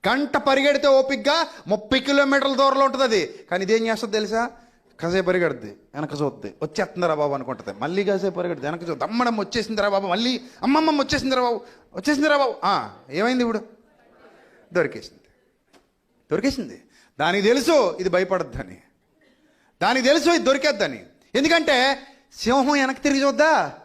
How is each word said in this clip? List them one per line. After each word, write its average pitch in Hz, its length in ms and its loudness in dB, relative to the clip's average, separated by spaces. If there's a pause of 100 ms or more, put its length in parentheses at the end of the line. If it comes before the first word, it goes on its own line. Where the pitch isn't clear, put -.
గంట 285 300 0
పరిగెడితే 277 500 2
ఓపిగ్గా 269 600 2 (200)
ముప్పై 214 320 0
కిలోమీటర్ల 277 540 2
దూరంలో 269 320 4
ఉంటది 269 180 0
అది. 220 220 2 (260)
కానీ 185 120 -2
ఇదేం 226 240 0
చేస్తుంది 220 260 -4
తెలుసా? 220 360 -2 (500)
కాసేపు 175 260 -2
పరిగెడుద్ది, 147 500 -2 (200)
వెనక 147 140 -6 (120)
చూద్ది, 135 320 -6 (100)
"వచ్చేస్తుందిరా 175 520 -2
బాబు" 147 180 -2
అనుకుంటది. 127 460 -10
మళ్ళీ 175 240 -2
కాసేపు 190 320 -2
పరిగెడుద్ది, 165 340 -6
వెనక 170 200 -8
చూద్ది, 139 140 -4
"అమ్మడం 233 340 -2
వచ్చేసిందిరా 208 520 -2
బాబు", 196 180 0
మళ్ళీ, 233 340 -2 (220)
"అమ్మమ్మమ్మ 302 380 2
వచ్చేసిందిరా 262 400 -2
బాబు, 240 200 -2 (320)
వచ్చేసిందిరా 294 440 2
బాబు." 262 260 0
ఆ, 151 280 0 (200)
ఏమైంది 240 320 0
ఇప్పుడు? 220 180 -2 (1120)
దొరికేసింది, 143 460 -2 (1120)
దొరికేసింది. 202 520 -4 (360)
దానికి 190 280 2
తెలుసు 254 520 2
ఇది 185 100 -2
భయపడద్దని, 165 680 -4 (1040)
దానికి 240 260 2
తెలుసు 302 220 4
ఇది 320 140 2
దొరికేద్దని. 220 600 0 (320)
ఎందుకంటే 277 640 2 (400)
సింహం 262 320 2
వెనక్కి 269 320 0
తిరిగి 277 200 2
చూద్దా? 277 480 2 (140)